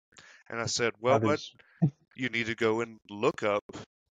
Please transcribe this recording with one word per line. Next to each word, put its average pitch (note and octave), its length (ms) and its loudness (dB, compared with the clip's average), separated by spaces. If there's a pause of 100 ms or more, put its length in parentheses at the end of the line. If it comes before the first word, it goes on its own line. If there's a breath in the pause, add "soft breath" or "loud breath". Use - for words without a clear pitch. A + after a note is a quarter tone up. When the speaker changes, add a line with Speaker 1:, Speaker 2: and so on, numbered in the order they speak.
(500 loud breath)
Speaker 1:
And A#2 100 -6
I A#2 80 -4
said, A#2 320 0
"Well, A#2+ 200 4
Speaker 2:
How A2 60 2
Speaker 1:
what D3+ 140 2 (420 loud breath)
Speaker 2:
does D3 100 4 (240)
Speaker 1:
you B2+ 140 -4
need A#2 180 -2
to A2+ 80 -4
go A2+ 260 2
and A2+ 160 -8 (120)
look G#2+ 340 -2
up, G#2 200 2 (480)